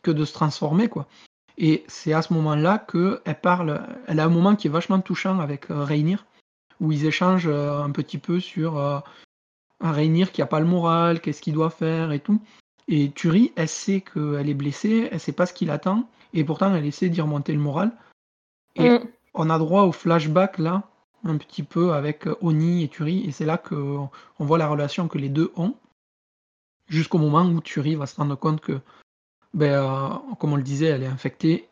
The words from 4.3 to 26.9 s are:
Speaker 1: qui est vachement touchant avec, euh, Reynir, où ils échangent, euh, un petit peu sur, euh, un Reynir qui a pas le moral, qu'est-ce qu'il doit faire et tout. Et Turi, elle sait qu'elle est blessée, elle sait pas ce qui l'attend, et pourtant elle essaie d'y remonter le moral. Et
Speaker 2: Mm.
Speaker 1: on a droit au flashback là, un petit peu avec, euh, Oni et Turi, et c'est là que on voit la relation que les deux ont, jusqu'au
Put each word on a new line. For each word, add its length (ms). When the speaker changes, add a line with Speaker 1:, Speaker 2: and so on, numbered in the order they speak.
Speaker 1:
qui 120
est 20
vachement 300
touchant 400
avec, 300
euh, 140
Reynir, 400
où 120
ils 140
échangent, 420
euh, 340
un 80
petit 280
peu 220
sur, 380
euh, 200
un 120
Reynir 400
qui 100
a 40
pas 140
le 60
moral, 540
qu'est-ce 220
qu'il 120
doit 160
faire 420
et 80
tout. 200
Et 220
Turi, 460
elle 120
sait 340
qu'elle 460
est 60
blessée, 560
elle 100
sait 120
pas 140
ce 60
qui 120
l'attend, 440
et 120
pourtant 300
elle 120
essaie 220
d'y 120
remonter 320
le 60
moral. 320
Et 140
Speaker 2:
Mm. 100
Speaker 1:
on 160
a 80
droit 240
au 100
flashback 680
là, 260
un 140
petit 260
peu 280
avec, 340
euh, 140
Oni 440
et 40
Turi, 380
et 60
c'est 140
là 120
que 160
on 60
voit 140
la 100
relation 400
que 100
les 100
deux 280
ont, 180
jusqu'au 300